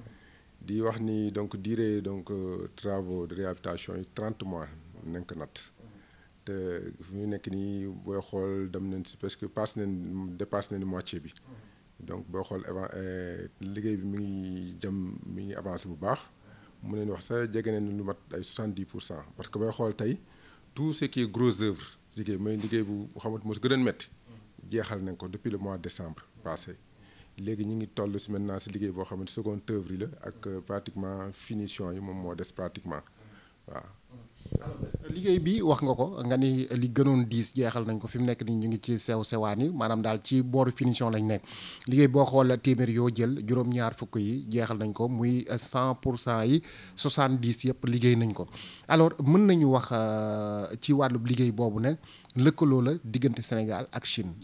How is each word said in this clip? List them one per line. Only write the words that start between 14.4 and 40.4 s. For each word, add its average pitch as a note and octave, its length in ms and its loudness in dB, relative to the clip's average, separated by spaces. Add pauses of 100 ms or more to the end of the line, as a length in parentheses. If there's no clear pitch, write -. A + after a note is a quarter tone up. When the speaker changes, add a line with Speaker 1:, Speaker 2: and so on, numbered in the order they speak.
Speaker 1:
jëm, G2 160 -4 (300)
mi F#2 180 -8
ngi G2 100 -8
avancé F2+ 340 -8
bu F2 60 -8
baax. F#2+ 240 -2 (640)
Mën G#2 160 -6
nañu G#2 140 -2
wax - 140 -8
sax A#2 260 -2
jege A2+ 180 -2
nañ G#2 260 -2
lu G#2 60 -4
mat G2 140 -4 (180)
ay F2+ 80 -6
soixante-dix G2 440 -6
pour - 160 -12
cent. D#2 200 -10 (140)
Parce - 120 -10
que - 100 -6
booy A2 120 0
xool G#2+ 240 -2
tey A#2 240 -2 (560)
tout D3+ 180 -2
ce D3+ 120 -4
qui C3 180 -2
est A2+ 80 0
gros A2 320 2
œuvre G2+ 200 0 (340)
liggéey G#2 220 -4
mooy G#2+ 180 -2
liggéey G#2+ 260 0
bu G#2 240 -6 (140)
xamante A2 240 -6
moo G#2+ 100 -4
si G2+ 60 -8
gën B2 140 4
a - 20 2
métti. B2 340 0 (600)
Jeexal G#2+ 320 -4
nañ F#2+ 140 -6
ko F#2 120 -10
depuis G#2+ 220 -6
le G2+ 80 -4
mois G2 180 -6
de E2+ 60 -10
décembre E2+ 400 -10 (200)
passé. - 340 -8 (640)
Léegi G#2 260 -2
ñu A2 120 -4
ngi A2 120 -4
toll G2+ 300 -4
si G#2 140 -10
maintenant G2 260 -4
si - 120 -12
liggéey G2+ 200 -4
boo F#2 140 -6
xamante F#2+ 260 -8
seconde G#2 400 -6
œuvre F#2+ 220 -4
yi F#2 60 -6
la G#2 80 -6 (200)
ak, - 220 -14
euh, F#2+ 120 -8
pratiquement G2 720 -6
finition G2+ 600 -6
yi F#2+ 80 -8
moom F#2+ 200 -8
moo F2 140 -6
des F2 180 -8
pratiquement F2 480 -8 (680)
waaw. - 140 -12 (800)
Speaker 2:
Alors, - 160 -10 (320)
liggéey F3+ 300 2
bi F#3+ 240 2
wax D3+ 200 6
nga C3 120 4
ko, F3 320 0
nga B2+ 100 4
ni C3 320 4
li B2 240 2
gënoon C3+ 320 6
diis A2+ 320 0
jeexal A#2 300 0
nañ A2 120 0
ko, G2+ 120 -8
fi B2 80 -4
mu B2 80 2
nekk A#2+ 180 0
nii A2+ 160 0
ñu A2 80 0
ngi A2+ 160 0
ci A#2 140 0
sew A2+ 260 0
sewaan G#2+ 380 0
yi, D#3 80 2
maanaam A2+ 320 0
daal A2 200 0
ci C3 200 4